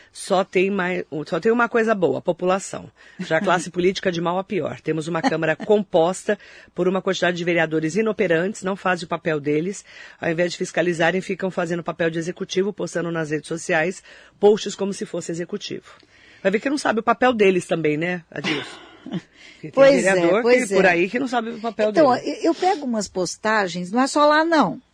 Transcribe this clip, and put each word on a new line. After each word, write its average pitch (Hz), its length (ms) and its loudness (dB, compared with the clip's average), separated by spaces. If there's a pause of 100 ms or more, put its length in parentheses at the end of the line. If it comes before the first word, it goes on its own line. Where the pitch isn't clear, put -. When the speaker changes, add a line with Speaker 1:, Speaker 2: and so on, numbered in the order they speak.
(120)
Speaker 1:
só 190 320 -2
tem 190 280 0
mais, 180 340 -4 (220)
só 170 120 -4
tem 226 120 0
uma 233 180 0
coisa 226 240 0
boa, 156 240 0
a 131 40 -6
população. 180 680 -4 (300)
Já - 180 -2
a - 40 2
classe 180 280 0
<laughs> - 0 -
política 180 420 0
de 165 80 -4
mal 175 200 -2
a 190 40 -6
pior. 139 380 -6
Temos 156 260 -4
uma 165 140 -4
Câmara 160 340 0
composta 190 840 2 (360)
por 180 140 0
uma 185 160 0
quantidade 180 340 0
de 170 60 -6
vereadores 160 520 0
inoperantes, 196 680 0
não 190 120 -4
fazem 180 300 -2
o - 20 -20
papel 156 320 -2
deles. 151 460 -2 (340)
Ao 160 100 -2
invés 170 240 0
de - 40 -12
fiscalizarem, 175 640 0
ficam 185 300 -6
fazendo 170 320 -4
papel 165 260 -2
de 165 80 -4
executivo, 185 560 -4
postando 170 380 -6
nas 160 180 -4
redes 151 180 -4
sociais 165 540 -2 (380)
posts 208 360 4
como 196 160 -4
se 196 140 -8
fosse - 260 -8
executivo." 175 540 -10 (560)
Vai 196 100 2
ver 214 80 0
que 269 120 -2
não 294 80 -2
sabe - 200 0
o 226 40 -4
papel 247 280 2
deles 190 360 2
também, 156 280 0
né, 170 360 -4
Adilson? 143 480 -8 (260)
Speaker 2:
<laughs> - 0 -
Speaker 1:
Porque - 160 -8 (400)
tem 156 100 -14
Speaker 2:
Pois 269 340 6
é, 190 80 4
Speaker 1:
vereador 180 280 4
Speaker 2:
pois 247 260 4
Speaker 1:
que, 190 80 -4
por 190 100 6
Speaker 2:
é. 185 40 6
Speaker 1:
aí 175 200 2
que 233 100 -4
não 269 80 -2
sabe 233 240 -4
o 233 100 -12
papel 214 300 -2
Speaker 2:
Então, 269 220 6
Speaker 1:
dele. - 120 -2
Speaker 2:
ó, - 20 -4
eu, 302 180 -6
eu 330 100 2
pego 359 300 0
umas 226 220 -4
postagens, 180 840 -2
não 240 100 0
é 269 60 2
só 294 180 2
lá 302 180 6
não 285 380 2 (120)